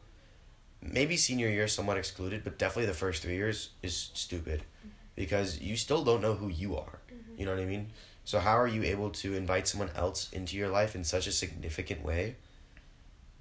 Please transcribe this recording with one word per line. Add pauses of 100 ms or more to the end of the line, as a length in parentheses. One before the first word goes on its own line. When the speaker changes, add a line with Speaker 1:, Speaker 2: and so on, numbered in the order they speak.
(840)
Speaker 1:
maybe
senior
year
somewhat
excluded,
but
definitely
the
first
three
years (120)
is
stupid, (180)
Speaker 2:
Mm-hmm. (280)
Speaker 1:
because
you
still
don't
know
who
you
are.
Speaker 2:
Mm-hmm.
Speaker 1:
You
know
what
I
mean? (360)
So
how
are
you
able
to
invite
someone
else
into
your
life
in
such
a
significant
way (1040)